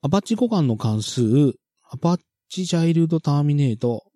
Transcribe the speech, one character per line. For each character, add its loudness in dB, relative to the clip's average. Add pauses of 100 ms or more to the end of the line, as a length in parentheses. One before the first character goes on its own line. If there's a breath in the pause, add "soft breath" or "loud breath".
ア -2
パ 2
ッ 0
チ -2
互 0
換 0
の 0
関 -2
数、 -6 (680)
ア -14
パ 0
ッ -4 (280)
チ -6
チ -4
ャ 2
イ 2
ル 2
ド 0
タ -4
ー 2
ミ 0
ネ 0
ー -4
ト、 -4 (120)